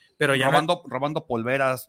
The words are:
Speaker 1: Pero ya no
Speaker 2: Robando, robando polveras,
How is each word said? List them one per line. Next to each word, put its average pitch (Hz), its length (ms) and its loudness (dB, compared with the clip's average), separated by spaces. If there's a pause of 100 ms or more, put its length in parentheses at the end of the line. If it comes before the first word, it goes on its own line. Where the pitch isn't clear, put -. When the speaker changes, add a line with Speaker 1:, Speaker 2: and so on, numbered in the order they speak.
(160)
Speaker 1:
Pero 143 180 2
ya 131 120 2
no 135 60 2
Speaker 2:
Robando, 160 340 2
robando 143 400 -6
polveras, 127 640 -2